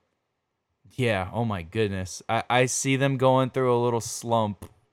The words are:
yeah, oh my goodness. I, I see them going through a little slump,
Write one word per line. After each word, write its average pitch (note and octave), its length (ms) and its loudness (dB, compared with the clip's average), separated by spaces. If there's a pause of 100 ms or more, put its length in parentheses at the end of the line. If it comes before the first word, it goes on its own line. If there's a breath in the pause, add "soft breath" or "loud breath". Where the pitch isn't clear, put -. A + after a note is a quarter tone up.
(920)
yeah, G2+ 400 0
oh A2+ 120 -2
my G2+ 180 -4
goodness. G2 680 -4
I, A2+ 200 0
I B2+ 180 4
see C3+ 280 0
them C3+ 220 2
going C3 340 4
through B2+ 260 2
a A#2+ 60 2
little A#2+ 180 0
slump, A2 680 -2 (220)